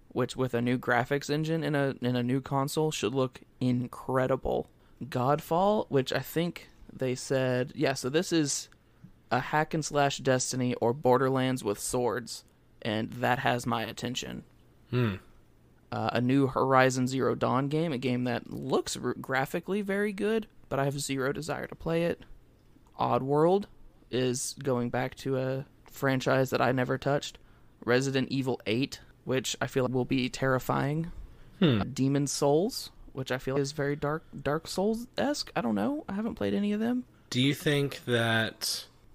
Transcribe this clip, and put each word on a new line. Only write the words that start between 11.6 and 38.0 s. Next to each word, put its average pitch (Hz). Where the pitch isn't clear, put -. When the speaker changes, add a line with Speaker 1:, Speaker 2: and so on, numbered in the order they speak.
Speaker 1:
with 104
swords, 120
and 110
that 123
has 127
my 117
attention. 120
Speaker 2:
Hmm. 120
Speaker 1:
Uh, 110
a 117
new 131
Horizon 131
Zero 123
Dawn 123
game, 156
a 143
game 123
that 120
looks 143
r-, 123
graphically 147
very 202
good, 214
but 135
I 139
have 143
zero 135
desire 143
to -
play 165
it. -
Oddworld 143
is 127
going 123
back 127
to 135
a 131
franchise 135
that 127
I 123
never 131
touched. -
Resident 131
Evil 131
eight, 120
which -
I 131
feel 127
will 127
be 127
terrifying. 135
Speaker 2:
Hmm. 120
Speaker 1:
Uh, -
Demon 139
Souls, 151
which 131
I 127
feel 131
is 139
very 147
dark, 151
Dark 147
Souls-esque. 226
I 233
don't 226
know. 254
I 190
haven't 220
played 202
any 208
of 208
them. 247
Speaker 2:
Do 123
you 139
think 143